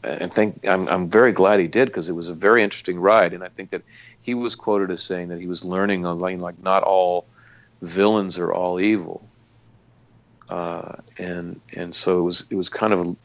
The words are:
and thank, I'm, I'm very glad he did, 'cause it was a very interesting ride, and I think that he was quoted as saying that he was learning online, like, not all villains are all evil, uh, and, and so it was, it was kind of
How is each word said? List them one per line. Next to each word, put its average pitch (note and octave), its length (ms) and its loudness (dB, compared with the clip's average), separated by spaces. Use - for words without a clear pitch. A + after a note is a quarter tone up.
and D#2+ 300 -6
thank, - 340 0
I'm, F#2+ 220 2
I'm F2+ 200 0
very A2+ 220 6
glad G2 300 4
he E2+ 80 2
did, A#2+ 240 2
'cause E2 160 -6
it F#2 80 -6
was E2+ 120 -10
a F2 60 -10
very G#2 300 4
interesting F#2 340 -6
ride, F#2+ 360 4
and F2+ 100 -12
I F#2 40 -14
think F#2+ 220 -14
that F2+ 120 -6
he B2 120 -4
was A#2+ 220 -4
quoted G2 340 0
as F2 100 -6
saying F2+ 280 -6
that F2 120 -8
he F2+ 60 -12
was F2+ 180 -8
learning F#2 400 0
online, F2+ 360 -4
like, F2 200 -10
not F#2+ 220 2
all F2+ 420 2
villains F#2+ 540 0
are F2 160 -4
all F2+ 280 -2
evil, G2+ 440 -2
uh, E2+ 440 -8
and, F2 420 -10
and F2 200 -10
so F2+ 240 2
it F2 40 2
was, F2 280 -2
it - 60 -4
was F2+ 120 -4
kind G#2+ 240 0
of F2+ 320 0